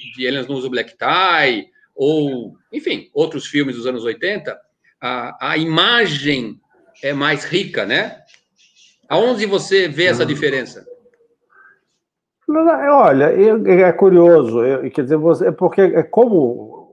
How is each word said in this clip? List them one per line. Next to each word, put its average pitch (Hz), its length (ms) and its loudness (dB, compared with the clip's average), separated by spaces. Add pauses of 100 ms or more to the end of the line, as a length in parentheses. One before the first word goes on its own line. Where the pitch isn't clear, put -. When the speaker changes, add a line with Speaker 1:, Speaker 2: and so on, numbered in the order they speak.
(160)
Speaker 1:
de 127 120 -6
Aliens 127 200 -6
no 143 60 -8
Uso 131 160 -8
Black 120 260 -8
Tie, 151 680 0 (300)
ou, 139 580 -4 (180)
enfim, - 400 -8
outros 147 360 -4
filmes 139 280 -4
dos 120 120 -8
anos 120 180 -8
oitenta, 147 500 -8 (460)
a, 127 520 -8
a 160 40 -2
imagem 160 1040 -2 (400)
é 139 100 -4
mais 143 320 -2
rica, 165 400 -6
né? 156 360 -4 (880)
Aonde 214 380 0
você 190 400 0
vê 151 180 -4
essa 160 180 0
Speaker 2:
Hum. 151 40 -4
Speaker 1:
diferença? 139 580 -6 (1600)
Speaker 2:
Não, 311 160 0
não, 330 100 4
é, 285 180 0
olha, 156 400 4
eu, 214 340 2
é 185 260 4
curioso, 170 720 6
eu, 131 280 -2
quer 151 100 -4
dizer, 139 160 0
você, 160 300 2
é 175 40 2
porque 180 300 0
é 185 220 2
como 131 760 0 (140)